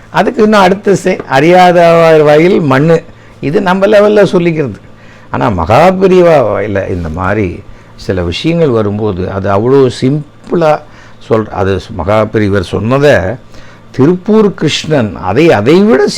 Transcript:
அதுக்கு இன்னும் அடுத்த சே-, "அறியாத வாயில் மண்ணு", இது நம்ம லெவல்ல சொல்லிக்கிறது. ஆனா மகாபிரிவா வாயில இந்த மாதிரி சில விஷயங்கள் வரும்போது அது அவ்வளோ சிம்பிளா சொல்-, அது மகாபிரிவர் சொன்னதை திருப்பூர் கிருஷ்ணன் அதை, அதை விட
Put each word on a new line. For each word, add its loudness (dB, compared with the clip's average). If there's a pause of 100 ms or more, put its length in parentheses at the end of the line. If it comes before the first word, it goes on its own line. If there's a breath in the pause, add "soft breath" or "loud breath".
அதுக்கு -2
இன்னும் 2
அடுத்த 0 (120)
சே-, -2
"அறியாத 2 (420)
வாயில் 4
மண்ணு", 0 (360 loud breath)
இது -4
நம்ம -2
லெவல்ல 4
சொல்லிக்கிறது. -2 (540 loud breath)
ஆனா -4
மகாபிரிவா 2
வாயில -4
இந்த -6
மாதிரி -4 (320 loud breath)
சில -6
விஷயங்கள் -2
வரும்போது -4
அது -6
அவ்வளோ 2 (100)
சிம்பிளா -4 (500 loud breath)
சொல்-, -2
அது -4 (160)
மகாபிரிவர் -2
சொன்னதை 0 (760 loud breath)
திருப்பூர் 0
கிருஷ்ணன் -4
அதை, 0
அதை 2
விட 2 (120)